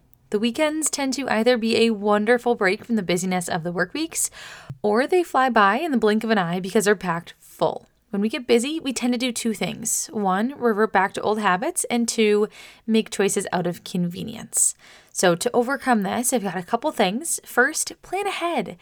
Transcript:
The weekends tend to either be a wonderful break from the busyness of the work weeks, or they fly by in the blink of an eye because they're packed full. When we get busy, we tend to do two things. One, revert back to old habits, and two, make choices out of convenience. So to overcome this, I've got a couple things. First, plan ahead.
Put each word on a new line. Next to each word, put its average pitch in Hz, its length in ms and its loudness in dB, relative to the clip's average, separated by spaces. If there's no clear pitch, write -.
The 208 100 0
weekends 302 500 0
tend 269 260 -4
to 269 120 -6
either 226 300 4
be 226 180 0
a 226 140 4
wonderful 208 640 2
break 208 300 0
from 233 100 -2
the 208 80 0
busyness 180 460 -2
of 160 140 -4
the 175 100 -4
work 185 200 -2
weeks, - 380 -4
or 214 240 2
they 359 160 2
fly 269 280 2
by 220 300 4
in 330 120 -4
the 240 60 2
blink 214 260 2
of 220 60 -2
an 220 80 2
eye 180 240 -2
because 196 240 0
they're 208 100 4
packed 175 460 -6
full. - 480 -4
When 202 100 -2
we 220 80 0
get 254 180 -8
busy, 254 320 2
we 269 140 -4
tend 247 180 -2
to 240 80 0
do 247 140 -2
two 226 200 -2
things. - 600 -6
One, 208 440 0
revert 220 360 0
back 196 220 2
to - 60 -6
old 214 200 0
habits, 208 480 0
and 233 180 0
two, 208 400 2
make 220 220 2
choices 196 420 0
out 175 160 0
of 170 160 -6
convenience. - 920 -2
So 175 220 4
to 175 200 -2
overcome 247 480 2
this, 202 320 -2
I've 214 100 0
got 185 140 -4
a 185 40 -6
couple 294 300 -2
things. 226 540 -2
First, 285 560 0
plan 392 260 -6
ahead. 320 540 -4